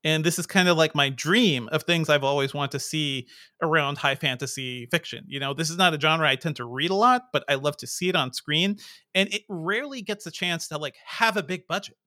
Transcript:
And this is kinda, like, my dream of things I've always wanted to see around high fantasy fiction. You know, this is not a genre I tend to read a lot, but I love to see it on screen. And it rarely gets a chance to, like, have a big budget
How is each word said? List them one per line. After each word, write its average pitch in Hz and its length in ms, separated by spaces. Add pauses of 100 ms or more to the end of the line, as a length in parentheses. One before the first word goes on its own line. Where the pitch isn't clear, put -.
And 156 160
this 165 160
is 175 80
kinda, 180 280
like, 160 200
my 143 140
dream 147 640
of 156 120
things 165 260
I've 143 140
always 139 280
wanted 143 200
to 139 80
see 143 460 (360)
around 151 340
high 139 200
fantasy 127 760
fiction. - 380
You 135 120
know, 139 140
this 156 160
is 170 80
not 180 160
a 147 60
genre 156 280
I 135 80
tend 151 200
to 123 100
read 131 240
a 190 40
lot, 247 380
but 143 160
I 143 60
love 143 240
to - 80
see - 240
it 180 60
on 127 180
screen. 175 420 (380)
And 196 180
it 196 160
rarely 214 540
gets 202 240
a 165 40
chance 175 380
to, 156 80
like, 147 200 (100)
have 220 320
a 190 40
big 175 240
budget 196 300 (100)